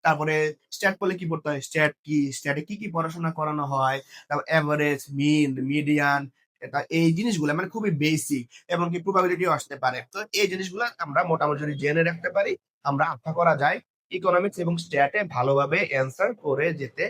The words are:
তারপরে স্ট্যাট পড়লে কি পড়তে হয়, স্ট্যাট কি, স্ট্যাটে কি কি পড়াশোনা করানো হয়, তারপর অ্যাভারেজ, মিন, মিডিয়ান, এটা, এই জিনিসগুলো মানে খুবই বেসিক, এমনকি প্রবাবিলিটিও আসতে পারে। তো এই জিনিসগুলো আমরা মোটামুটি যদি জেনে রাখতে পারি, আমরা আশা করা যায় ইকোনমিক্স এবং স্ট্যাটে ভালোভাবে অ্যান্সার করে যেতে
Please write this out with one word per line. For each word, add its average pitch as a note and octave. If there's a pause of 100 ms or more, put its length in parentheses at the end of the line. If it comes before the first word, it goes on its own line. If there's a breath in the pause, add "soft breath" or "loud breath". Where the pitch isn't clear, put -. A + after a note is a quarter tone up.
তারপরে D#3 (400)
স্ট্যাট G3
পড়লে F#3
কি F3+
পড়তে D#3
হয়, C#3
স্ট্যাট D3+ (120)
কি, D3+ (200)
স্ট্যাটে C#3+
কি G#3
কি G#3+
পড়াশোনা E3
করানো D3+ (100)
হয়, C3+ (280 loud breath)
তারপর D3
অ্যাভারেজ, D3 (160)
মিন, D3 (220)
মিডিয়ান, D3 (440)
এটা, C#3+ (200)
এই E3
জিনিসগুলো F#3
মানে F#3
খুবই G#3+ (120)
বেসিক, D3+ (280 loud breath)
এমনকি E3+
প্রবাবিলিটিও F3+
আসতে -
পারে। B2+ (140)
তো F#3+ (220)
এই G3
জিনিসগুলো F#3 (220)
আমরা D3 (100)
মোটামুটি D3+
যদি D3
জেনে D#3
রাখতে E3+
পারি, G3+ (380)
আমরা C#3
আশা D#3+
করা E3+ (100)
যায় F3 (400)
ইকোনমিক্স F3+
এবং E3+ (120)
স্ট্যাটে C#3+ (160)
ভালোভাবে C#3 (120)
অ্যান্সার C3+ (140)
করে C#3+ (160)
যেতে C3+